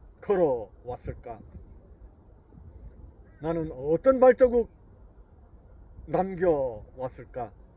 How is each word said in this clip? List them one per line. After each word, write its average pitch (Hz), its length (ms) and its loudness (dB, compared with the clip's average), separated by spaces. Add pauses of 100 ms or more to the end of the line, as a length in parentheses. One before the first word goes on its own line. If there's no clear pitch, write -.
(200)
걸어왔을까? 123 1160 -4 (2000)
나는 160 320 -4
어떤 160 460 2
발자국 240 520 6 (1400)
남겨왔을까? 135 1500 -4 (240)